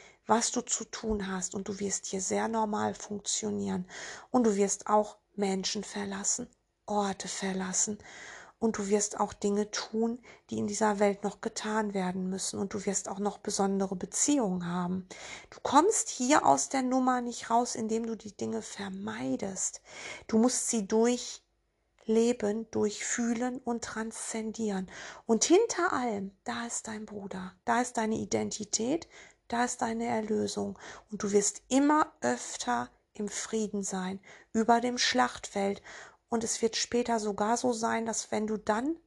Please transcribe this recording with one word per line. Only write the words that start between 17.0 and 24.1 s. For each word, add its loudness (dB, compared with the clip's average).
nicht -6
raus, 2
indem -2
du -4
die -14
Dinge -4
vermeidest. -6
Du 2
musst 4
sie 0
durchleben, 0
durchfühlen -2
und -4
transzendieren. -4